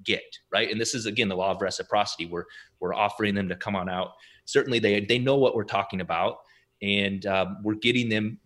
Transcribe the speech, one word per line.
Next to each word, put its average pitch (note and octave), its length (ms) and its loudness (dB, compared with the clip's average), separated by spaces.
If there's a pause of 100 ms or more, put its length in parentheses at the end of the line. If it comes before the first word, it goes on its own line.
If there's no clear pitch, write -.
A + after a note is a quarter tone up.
get, G#2 200 -2 (280)
right? G#2+ 200 0
And A2 80 -2
this A#2 160 -2
is, A2+ 100 -4
again, A2 220 0
the F#2+ 80 -2
law F#2 160 0
of F#2 100 -6
reciprocity. F#2+ 640 -2
We're, E2+ 200 -6 (340)
we're F2 160 -4
offering G#2 400 0
them G2 140 -2
to F2+ 60 -4
come G2+ 200 -4
on F#2 140 -4
out. F2+ 240 -4 (320)
Certainly C3 340 2
they, G#2 220 4
they A2+ 180 2
know C3+ 180 2
what B2+ 180 4
we're A2 80 0
talking G2 380 -2
about, F2+ 360 -2 (440)
and, G2+ 440 0
um, F#2+ 380 0
we're G#2+ 120 0
getting A#2+ 340 2
them. G#2+ 360 0